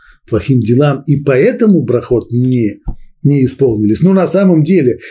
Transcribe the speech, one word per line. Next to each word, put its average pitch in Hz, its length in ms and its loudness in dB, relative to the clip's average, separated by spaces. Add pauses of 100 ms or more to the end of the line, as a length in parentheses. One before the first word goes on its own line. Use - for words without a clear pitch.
(300)
плохим 120 320 0
делам, 131 460 0
и 143 160 -2
поэтому 170 600 2
брахот 117 480 -2
не, 120 500 -2 (420)
не 143 200 2
исполнились. 107 580 0
Но 185 120 4
на 185 140 2
самом 180 360 2
деле, 147 360 0 (120)